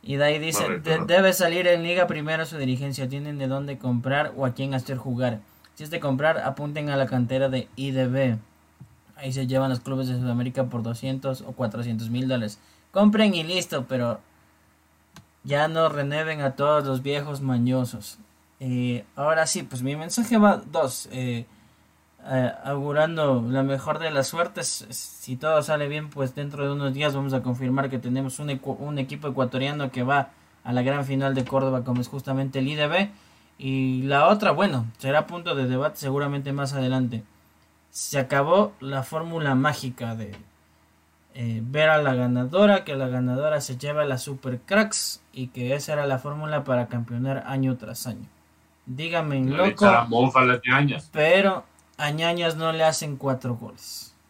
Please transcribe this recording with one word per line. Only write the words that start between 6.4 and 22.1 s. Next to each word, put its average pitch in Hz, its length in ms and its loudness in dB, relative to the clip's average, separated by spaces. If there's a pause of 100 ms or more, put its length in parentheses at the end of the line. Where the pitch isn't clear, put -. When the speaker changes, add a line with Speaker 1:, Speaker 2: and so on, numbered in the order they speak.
Speaker 1:
a 139 80 -2
la 135 100 2
cantera 131 420 0
de 127 280 -4
I 135 140 -4
D 131 160 0
B". 127 320 2 (800)
Ahí 135 140 -8
se 131 140 -2
llevan 131 240 2
los 123 100 -2
clubes 131 280 -4
de 127 60 -2
Sudamérica 123 500 -2
por 123 180 -4
doscientos 131 580 -4
o 135 120 -14
cuatrocientos 113 580 -4
mil 127 180 -2
dólares. 117 300 -2 (320)
Compren 208 440 6
y 165 100 -2
listo, 165 440 -4
pero 120 320 -2 (1200)
ya 143 260 2
no 160 200 4
renueven 147 540 -2
a 139 100 0
todos 147 320 2
los 131 180 -2
viejos 143 380 -4
mañosos. 127 800 0 (420)
Eh, 123 440 -2 (120)
ahora 156 300 2
sí, 170 160 -4
pues 127 200 -8
mi 139 140 -4
mensaje 214 400 -2
va 208 340 6
dos. 147 420 -2
Eh, 123 340 -4 (840)